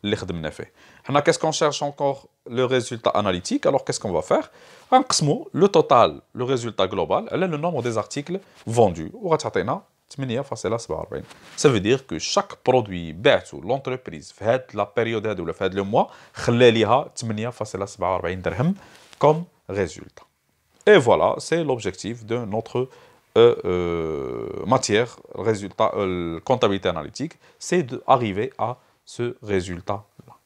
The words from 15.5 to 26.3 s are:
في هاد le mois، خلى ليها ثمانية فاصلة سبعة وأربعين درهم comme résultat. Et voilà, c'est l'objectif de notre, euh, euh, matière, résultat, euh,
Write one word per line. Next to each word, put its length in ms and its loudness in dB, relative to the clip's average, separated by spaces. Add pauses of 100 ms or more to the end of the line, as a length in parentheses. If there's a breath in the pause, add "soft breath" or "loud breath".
في 100 -6
هاد 160 -2
le 40 -2
mois، 280 0 (220 loud breath)
خلى 380 6
ليها 440 2
ثمانية 340 -6
فاصلة 360 -8
سبعة 280 -4
وأربعين 280 -4
درهم 340 -2 (440 loud breath)
comme 240 4 (260)
résultat. 540 -6 (640)
Et 120 8
voilà, 400 4
c'est 260 -2
l'objectif 640 -4
de 120 -4
notre, 500 -4 (500 soft breath)
euh, 180 8 (100)
euh, 1000 -4
matière, 520 0 (180)
résultat, 580 -2
euh, 460 -4